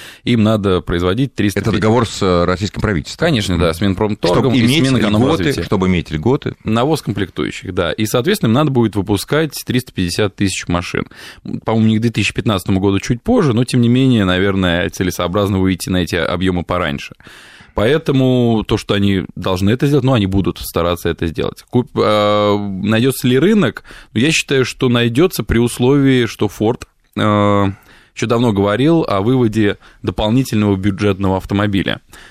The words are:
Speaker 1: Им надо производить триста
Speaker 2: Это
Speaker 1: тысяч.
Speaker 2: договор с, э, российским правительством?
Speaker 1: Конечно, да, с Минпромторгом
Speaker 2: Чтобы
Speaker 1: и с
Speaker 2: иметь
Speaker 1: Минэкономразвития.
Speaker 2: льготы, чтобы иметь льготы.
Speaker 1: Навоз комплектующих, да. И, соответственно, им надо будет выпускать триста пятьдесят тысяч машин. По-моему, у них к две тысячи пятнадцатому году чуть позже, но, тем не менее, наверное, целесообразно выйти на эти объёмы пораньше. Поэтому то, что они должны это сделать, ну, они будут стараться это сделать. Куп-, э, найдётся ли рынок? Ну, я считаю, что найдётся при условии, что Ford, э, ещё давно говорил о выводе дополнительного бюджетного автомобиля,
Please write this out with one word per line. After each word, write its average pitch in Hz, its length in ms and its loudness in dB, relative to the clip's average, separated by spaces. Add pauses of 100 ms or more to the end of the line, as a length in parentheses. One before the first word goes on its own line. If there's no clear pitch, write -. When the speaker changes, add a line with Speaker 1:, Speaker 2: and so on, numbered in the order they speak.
(240)
Speaker 1:
Им 120 180 2
надо 101 400 2
производить 92 520 -2
триста 101 260 -2
Speaker 2:
Это 110 100 -2
Speaker 1:
тысяч. 101 100 0
Speaker 2:
договор 107 260 2
с, - 160 -8
э, 87 220 2
российским 90 380 -2
правительством? 104 460 -2
Speaker 1:
Конечно, 98 300 0
да, 85 140 2
с 82 80 -8
Минпромторгом 107 720 0
Speaker 2:
Чтобы 135 40 2
Speaker 1:
и 117 100 4
с 120 40 2
Speaker 2:
иметь 135 200 2
Speaker 1:
Минэкономразвития. 123 640 2
Speaker 2:
льготы, 87 120 -4
чтобы 95 240 0
иметь 87 220 0
льготы. 82 440 -2 (100)
Speaker 1:
Навоз 123 360 0
комплектующих, 95 760 -6
да. 90 180 -2
И, 110 120 -4
соответственно, 131 440 0
им 110 60 4
надо 147 160 2
будет 117 240 0
выпускать 107 580 -2 (140)
триста 123 260 -4
пятьдесят 95 440 -2
тысяч - 320 -4
машин. - 380 -4 (580)
По-моему, 113 220 2
у - 40 4
них 110 80 2
к 110 40 -4
две 117 80 0
тысячи 107 240 -2
пятнадцатому 101 460 -2
году 98 200 2
чуть 120 220 -4
позже, 202 320 2
но, 120 100 0
тем 127 160 0
не 117 80 4
менее, 123 380 4
наверное, 92 640 0
целесообразно 95 680 -2
выйти 95 280 0
на 92 100 0
эти 90 180 -2
объёмы 90 460 -2
пораньше. 82 520 -4 (600)
Поэтому 127 920 2
то, 110 120 0
что - 160 -4
они 98 400 0
должны 95 340 -2
это 127 180 2
сделать, 143 160 2
ну, 131 120 2
они 107 100 2
будут 92 360 -2
стараться 87 500 -2
это 82 160 -4
сделать. 78 420 -6
Куп-, 123 260 -2
э, 104 640 2 (260)
найдётся 113 460 0
ли 127 100 4
рынок? 170 460 2 (300)
Ну, 107 80 0
я 151 100 2
считаю, 135 320 0
что - 240 -2
найдётся 120 560 0
при - 140 0
условии, 127 680 2
что 113 220 -2
Ford, - 380 -2 (320)
э, 104 540 2 (440)
ещё - 120 -4
давно 117 280 2
говорил 113 520 2
о 98 140 0
выводе 110 560 2 (260)
дополнительного 107 760 0
бюджетного 95 600 0
автомобиля, 98 640 -2 (300)